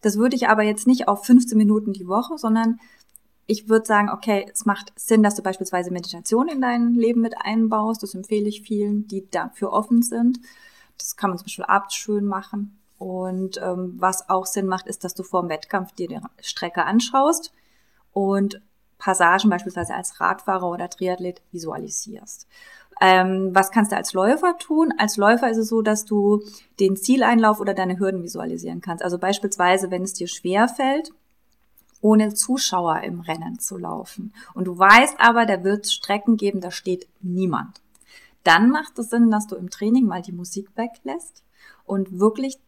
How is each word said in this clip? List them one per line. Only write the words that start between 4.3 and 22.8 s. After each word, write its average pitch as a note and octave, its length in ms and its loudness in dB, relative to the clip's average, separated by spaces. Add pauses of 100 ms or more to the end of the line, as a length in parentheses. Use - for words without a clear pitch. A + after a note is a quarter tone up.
es - 120 -10
macht - 320 -2
Sinn, A3 260 2
dass G#3 120 4
du F#3+ 80 -10
beispielsweise F3+ 500 -4
Meditation F3+ 560 -2
in C#4 140 -4
dein A#3+ 320 0
Leben A#3 260 2
mit A3+ 180 -2
einbaust. A3 640 0
Das G3 120 -12
empfehle G#3 340 -2
ich G#3 140 -8
vielen, G#3 440 -2
die F#3+ 240 -8
dafür - 420 -6
offen A3+ 300 2
sind. A#3+ 380 0 (560)
Das - 200 -10
kann G3+ 120 -8
man F3+ 100 -6
zum - 80 -16
Beispiel - 200 -12
abends G3+ 300 0
schön G#3 280 -4
machen. G3+ 540 -8 (180)
Und, F#3 680 -8
ähm, F3+ 360 -6
was - 320 -2
auch F#3+ 160 0
Sinn G3 220 -4
macht, F#3 180 -4
ist, - 180 -12
dass F3+ 100 -8
du - 80 -12
vor F#3 200 -4
dem E3+ 80 -6
Wettkampf F#3 420 -6
dir F3 160 -8
die D#3+ 120 -10 (200)
Strecke - 440 -6
anschaust C4+ 680 0 (600)
und G3 480 -2 (340)
Passagen F#3 540 4
beispielsweise F3 420 -4
als - 280 -10
Radfahrer F#3 500 -2
oder F3 180 -8
Triathlet F3+ 640 -6
visualisierst. - 960 -12 (540)